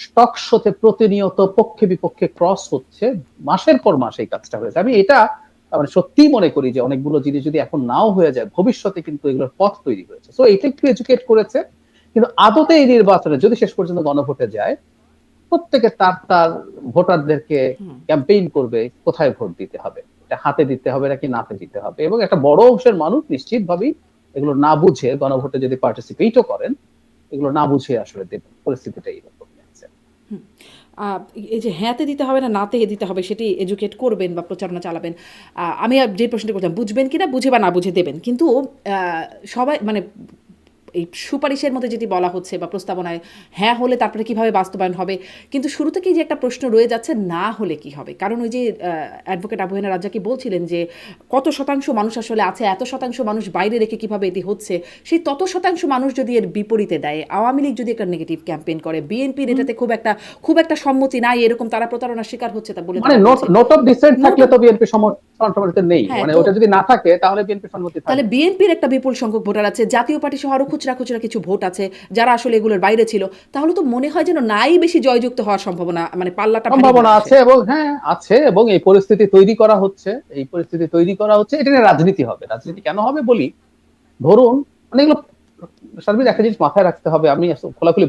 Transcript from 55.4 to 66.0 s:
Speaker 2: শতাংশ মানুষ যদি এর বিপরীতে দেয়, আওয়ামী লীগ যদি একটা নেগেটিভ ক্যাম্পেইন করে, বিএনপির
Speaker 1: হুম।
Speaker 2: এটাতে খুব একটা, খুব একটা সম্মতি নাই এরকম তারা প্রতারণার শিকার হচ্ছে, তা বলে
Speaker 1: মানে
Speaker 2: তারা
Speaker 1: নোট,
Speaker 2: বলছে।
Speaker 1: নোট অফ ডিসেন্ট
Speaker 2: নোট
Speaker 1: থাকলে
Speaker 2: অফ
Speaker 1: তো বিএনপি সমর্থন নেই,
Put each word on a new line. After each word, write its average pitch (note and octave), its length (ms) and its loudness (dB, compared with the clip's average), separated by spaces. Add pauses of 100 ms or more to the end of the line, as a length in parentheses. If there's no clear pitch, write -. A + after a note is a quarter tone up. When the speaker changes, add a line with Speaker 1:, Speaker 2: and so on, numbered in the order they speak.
Speaker 2:
শতাংশ F#4 280 -2 (140)
মানুষ C4 160 -2 (100)
যদি B3 200 -4
এর G3 60 -6 (100)
বিপরীতে G#3 480 -2
দেয়, D3+ 160 -4 (180)
আওয়ামী C4 260 0
লীগ C#4 160 -2
যদি A#3 140 -4
একটা A3 200 -6
নেগেটিভ D#3+ 240 -8 (100)
ক্যাম্পেইন D#3+ 380 -6
করে, D#3+ 120 -6 (120)
বিএনপির C4+ 380 -4
Speaker 1:
হুম। B3 60 0
Speaker 2:
এটাতে A#3+ 260 -2
খুব A#3+ 160 -2
একটা, A3 160 -4 (340)
খুব D#4+ 160 2
একটা D#4+ 220 -2
সম্মতি C4+ 420 0
নাই B3 200 0
এরকম A#3 280 0
তারা A3+ 180 -2
প্রতারণার A#3+ 380 -8
শিকার A#3 260 -8
হচ্ছে, G#3+ 200 -12
তা F3+ 100 -12
বলে F#3 120 -6
Speaker 1:
মানে C4 160 4
Speaker 2:
তারা G3+ 120 6
Speaker 1:
নোট, B3+ 120 6
Speaker 2:
বলছে। - 180 0
Speaker 1:
নোট A#3+ 180 6
অফ D#4 60 6 (100)
ডিসেন্ট B3+ 260 6
Speaker 2:
নোট C4 80 2
Speaker 1:
থাকলে D#4 220 6
Speaker 2:
অফ B3 60 2
Speaker 1:
তো B3+ 100 8
বিএনপি A3+ 320 6
সমর্থন G#3 960 0
নেই, D3+ 140 4